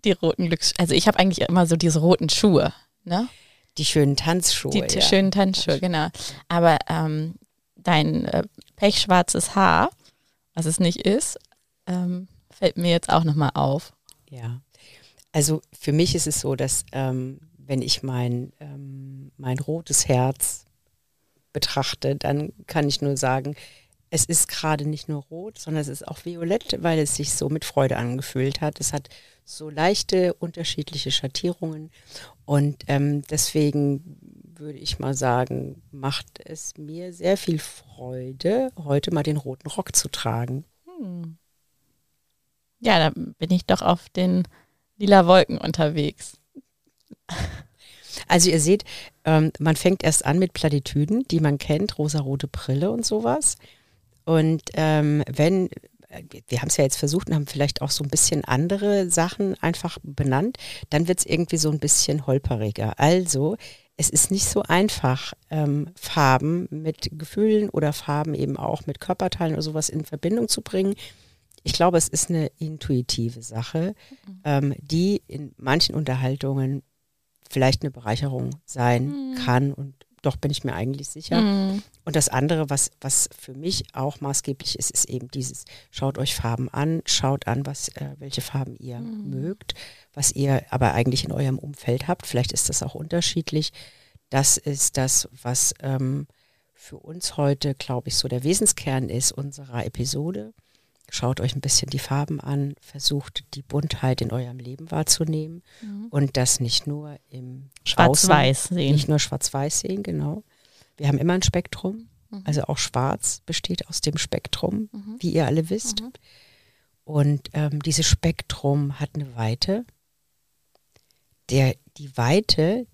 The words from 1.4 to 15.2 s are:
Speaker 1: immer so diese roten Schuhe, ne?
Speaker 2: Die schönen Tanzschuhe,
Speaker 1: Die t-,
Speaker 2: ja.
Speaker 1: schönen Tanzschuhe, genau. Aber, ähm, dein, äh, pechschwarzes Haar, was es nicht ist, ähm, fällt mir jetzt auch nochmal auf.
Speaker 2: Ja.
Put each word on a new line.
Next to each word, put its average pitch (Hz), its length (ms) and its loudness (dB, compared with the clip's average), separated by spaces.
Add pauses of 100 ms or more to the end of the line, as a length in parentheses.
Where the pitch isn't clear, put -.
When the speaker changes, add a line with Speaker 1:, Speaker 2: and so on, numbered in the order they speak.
Speaker 1:
immer 175 180 6
so 165 100 4
diese 165 240 4
roten 165 280 6
Schuhe, 165 440 4 (320)
ne? 190 240 -2 (500)
Speaker 2:
Die 151 60 -2
schönen 143 320 4
Tanzschuhe, - 560 0
Speaker 1:
Die 202 100 2
t-, - 180 0
Speaker 2:
ja. - 40 6
Speaker 1:
schönen 196 260 6
Tanzschuhe, 190 500 2
genau. 170 280 0 (400)
Aber, 170 300 6 (100)
ähm, 156 460 -2 (420)
dein, 156 500 2
äh, - 160 0 (340)
pechschwarzes 180 760 2
Haar, 196 360 6 (640)
was 165 120 -2
es 160 140 0
nicht 175 260 2
ist, 220 320 0 (480)
ähm, 180 420 -4 (220)
fällt - 280 0
mir 175 120 2
jetzt 170 200 2
auch 165 140 4
nochmal 151 300 2
auf. 143 380 0 (380)
Speaker 2:
Ja. 120 300 -10 (720)